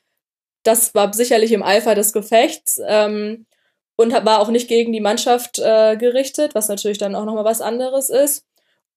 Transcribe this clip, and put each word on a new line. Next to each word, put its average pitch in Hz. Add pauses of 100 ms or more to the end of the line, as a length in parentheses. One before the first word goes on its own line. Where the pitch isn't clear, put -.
(640)
das 220
war 202
sicherlich 226
im 202
Eifer 220
des -
Gefechts, 226
ähm, 214 (500)
und 233
hat, 208
war 220
auch 214
nicht 240
gegen 233
die 214
Mannschaft, 233
äh, 220
gerichtet, 269
was 214
natürlich 202
dann 196
auch 208
nochmal 214
was 226
anderes 269
ist. 285 (540)